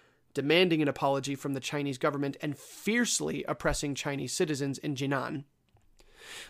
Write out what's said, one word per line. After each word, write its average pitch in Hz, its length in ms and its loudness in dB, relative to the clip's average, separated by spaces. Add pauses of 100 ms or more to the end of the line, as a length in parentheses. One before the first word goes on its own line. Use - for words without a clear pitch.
(320)
demanding 160 480 4
an 147 80 4
apology 139 460 0
from 139 180 -4
the 135 80 -4
Chinese 143 380 -4
government 143 420 0
and 147 160 -4
fiercely 160 880 0
oppressing 147 500 0
Chinese 139 380 -4
citizens 143 460 0
in 147 160 -4
Jinan. 135 500 0 (1040)